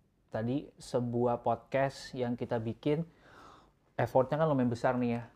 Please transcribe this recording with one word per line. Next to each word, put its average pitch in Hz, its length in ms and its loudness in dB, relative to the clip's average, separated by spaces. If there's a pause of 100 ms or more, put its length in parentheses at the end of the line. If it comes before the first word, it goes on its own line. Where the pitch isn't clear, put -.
(300)
tadi, 120 360 -2 (100)
sebuah 120 680 0
podcast - 720 -2
yang 123 220 -4
kita 120 240 -4
bikin, 147 460 -2 (880)
effortnya 127 420 2
kan 160 100 2
lumayan 131 220 4
besar 123 280 0
nih 120 160 0
ya. 117 100 -4 (140)